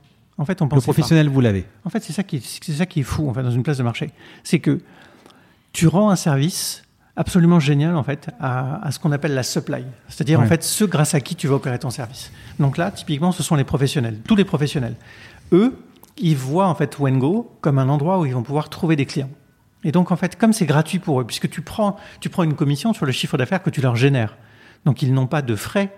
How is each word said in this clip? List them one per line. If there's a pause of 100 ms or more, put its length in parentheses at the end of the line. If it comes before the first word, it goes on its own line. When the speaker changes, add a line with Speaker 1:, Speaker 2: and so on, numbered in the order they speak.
(380)
Speaker 1:
En
fait,
on
Speaker 2:
Le
Speaker 1:
pensait
pas.
Speaker 2:
professionnel,
vous
l'avez. (200)
Speaker 1:
En
fait,
c'est
ça
qui
est,
c'est
ça
qui
est
fou,
en
fait,
dans
une
place
de
marché. (320)
C'est
que (920)
tu
rends
un
service (320)
absolument
génial,
en
fait, (100)
à,
à
ce
qu'on
appelle
la
supply. (260)
C'est-à-dire,
Speaker 2:
Ouais.
Speaker 1:
en
fait,
ceux
grâce
à
qui
tu
vas
opérer
ton
service. (280)
Donc
là,
typiquement,
ce
sont
les
professionnels,
tous
les
professionnels. (560)
Eux, (420)
ils
voient,
en
fait,
Wengo
comme
un
endroit
où
ils
vont
pouvoir
trouver
des
clients. (560)
Et
donc,
en
fait,
comme
c'est
gratuit
pour
eux,
puisque
tu
prends, (240)
tu
prends
une
commission
sur
le
chiffre
d'affaires
que
tu
leur
génères. (480)
Donc,
ils
n'ont
pas
de
frais,